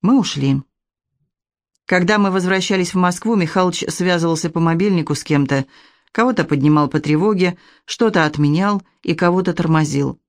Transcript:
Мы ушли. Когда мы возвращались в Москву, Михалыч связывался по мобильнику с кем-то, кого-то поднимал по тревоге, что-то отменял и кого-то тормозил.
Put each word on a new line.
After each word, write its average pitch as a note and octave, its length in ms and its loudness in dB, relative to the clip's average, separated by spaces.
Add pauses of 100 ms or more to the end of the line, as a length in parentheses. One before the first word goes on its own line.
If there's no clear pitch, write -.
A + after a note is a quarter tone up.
Мы B3 180 2
ушли. C#3 400 -2 (1300)
Когда F#3 320 2
мы G3+ 120 2
возвращались F#3 600 -2
в F#3 60 -2
Москву, F3+ 380 0
Михалыч F3+ 520 0
связывался E3+ 640 -2
по E3 100 -4
мобильнику E3 540 0
с - 100 -10
кем-то, C#3 400 0 (480)
кого-то A#3 320 0
поднимал D3 440 2
по D3+ 120 -2
тревоге, F3 560 0 (300)
что-то G#3 400 0
отменял D3+ 560 0 (200)
и F3 120 -2
кого-то F3+ 400 0
тормозил. D3+ 760 0